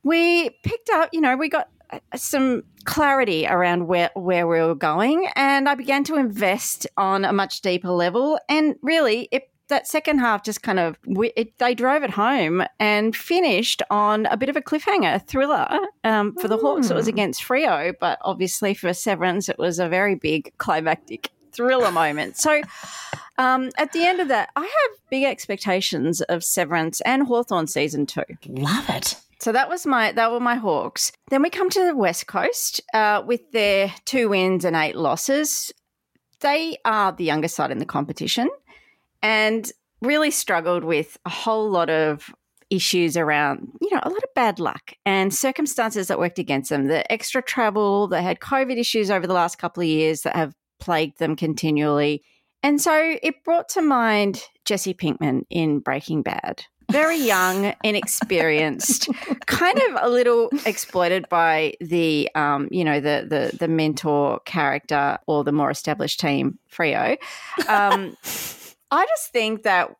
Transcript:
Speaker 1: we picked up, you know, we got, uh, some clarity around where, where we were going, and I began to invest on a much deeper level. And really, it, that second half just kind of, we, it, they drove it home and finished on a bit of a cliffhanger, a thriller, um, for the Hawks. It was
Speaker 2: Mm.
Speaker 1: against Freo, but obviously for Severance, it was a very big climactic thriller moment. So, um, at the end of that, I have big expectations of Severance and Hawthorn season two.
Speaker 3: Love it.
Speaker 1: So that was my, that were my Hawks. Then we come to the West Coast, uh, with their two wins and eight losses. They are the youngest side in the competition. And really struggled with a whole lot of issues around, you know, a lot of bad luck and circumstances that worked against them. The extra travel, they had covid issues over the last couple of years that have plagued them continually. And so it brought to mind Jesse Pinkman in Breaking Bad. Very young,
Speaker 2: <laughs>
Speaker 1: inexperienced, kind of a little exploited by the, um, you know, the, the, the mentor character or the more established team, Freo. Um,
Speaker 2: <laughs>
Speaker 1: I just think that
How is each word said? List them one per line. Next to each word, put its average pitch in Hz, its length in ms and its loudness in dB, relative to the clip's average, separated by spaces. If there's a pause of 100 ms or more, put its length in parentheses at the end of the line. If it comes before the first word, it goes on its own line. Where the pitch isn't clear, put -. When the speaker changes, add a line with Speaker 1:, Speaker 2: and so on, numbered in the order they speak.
Speaker 1:
we 339 480 2 (140)
picked - 260 -4
up, 330 220 2
you 320 80 -2
know, 262 160 2
we 302 120 -2
got, 302 200 -2 (240)
uh, - 80 -14 (160)
some 262 480 0 (200)
clarity 262 640 2
around 175 400 2
where, 175 300 2
where 175 320 0
we 170 120 2
were 165 140 2
going, 202 600 0
and 277 320 2
I 277 80 2
began 269 280 0
to 311 120 -2
invest 208 680 -2 (120)
on 196 280 0
a - 80 2
much 196 280 -2
deeper 180 300 -2
level. 185 580 2
And 302 340 2
really, 262 480 2
it, 262 180 -2 (200)
that - 180 0
second 302 320 0
half 226 240 2
just 214 220 -8
kind 190 160 0
of, 165 160 0 (100)
we, 202 300 0
it, 226 220 -4
they 247 180 2
drove 262 260 2
it 240 80 -4
home 202 540 2 (160)
and 214 340 2
finished 269 720 0
on 208 380 2
a - 100 0
bit 254 120 -2
of 285 80 -2
a 302 40 0
cliffhanger, 302 560 0
a - 40 0
thriller, 269 580 0 (240)
um, 208 380 2
for 220 80 -2
the - 80 2
Hawks. 277 340 2
It - 40 0
was 226 120 0
Speaker 2:
Mm. 220 40 0
Speaker 1:
against 202 320 -2
Freo, 185 580 0
but 170 220 -2
obviously 190 520 -2
for 180 180 -2
Severance, 185 560 -2
it - 120 -4
was 170 180 0
a 175 100 0
very 190 280 2
big 156 420 -4
climactic 160 720 -2 (220)
thriller 247 380 2
moment. 156 460 -2
So, 302 240 2 (760)
um, 262 400 2
at 302 140 0
the 339 140 0
end 359 140 2
of 320 80 0
that, 233 260 0
I 285 80 -2
have 480 380 0 (100)
big 269 140 0
expectations 190 1000 -2
of 170 220 -4
Severance 165 560 -2
and 262 260 2
Hawthorn 233 400 0
season 143 400 -2
two. - 160 -6 (240)
Speaker 3:
Love 147 440 -4
it. - 260 -4 (240)
Speaker 1:
So 226 120 -2
that 254 160 2
was 349 180 -6
my, 240 260 2
that 226 180 2
were 240 100 -2
my 240 140 2
Hawks. 196 580 -2 (180)
Then 269 120 2
we 349 80 2
come 370 200 -2
to 370 160 2
the 339 100 2
West 185 300 0
Coast, - 540 -4 (140)
uh, 214 320 2
with 233 260 -4
their 196 400 2 (120)
two 247 240 0
wins 185 360 2
and 170 120 2
eight 156 200 0
losses. 269 760 -2 (680)
They 311 440 0
are 208 280 2
the 180 120 -6
youngest 156 320 0
side 143 140 -2
in 127 80 -4
the 135 80 -4
competition. 160 600 -4 (760)
And 220 480 0 (320)
really 294 280 2
struggled 175 540 0
with 160 400 -2
a 180 60 -8
whole 220 400 -2
lot 170 200 2
of 156 400 0 (380)
issues 175 480 0
around, 147 520 0 (120)
you 381 140 -2
know, 302 80 0
a - 80 -4
lot 415 120 -4
of 523 120 -10
bad 220 240 0
luck - 340 -6 (120)
and 196 280 2
circumstances 226 760 -2
that 196 100 0
worked 175 200 -2
against 139 300 -2
them. 139 200 0
The 156 240 0
extra 240 280 -2
travel, 208 680 2
they 175 140 0
had 180 180 -2
covid 269 380 -2
issues 220 320 0
over 185 160 0
the 175 80 0
last 175 220 2
couple 175 260 -6
of 170 60 0
years 156 340 2
that - 140 -4
have 151 160 -2 (280)
plagued 160 380 -2
them 156 180 -2
continually. 147 840 0 (400)
And 285 180 2
so 320 420 2
it - 220 -4
brought 339 260 0
to 359 120 0
mind 226 600 2 (220)
Jesse 190 300 -2
Pinkman 151 540 0
in 156 300 0
Breaking 147 440 -2
Bad. - 420 -6 (260)
Very 311 280 2
young, 196 600 2
Speaker 2:
<laughs> - 60 -14
Speaker 1:
inexperienced, 165 1200 0 (380)
kind 370 320 2
of 440 220 2
a - 80 0
little 240 420 4 (140)
exploited 185 640 0
by 160 520 2
the, 160 540 0
um, 147 360 0
you 180 140 0
know, 147 160 2
the, 147 280 -2
the, 135 280 -2
the 165 120 -2
mentor 151 760 0
character 143 840 -2
or 147 180 0
the 143 80 0
more 143 180 2
established 147 500 -4
team, 139 380 -2 (120)
Freo. 160 460 0 (520)
Um, 202 520 2
Speaker 2:
<laughs> - 720 -12
Speaker 1:
I 330 160 2
just 622 260 -4
think 220 320 -2
that 185 360 2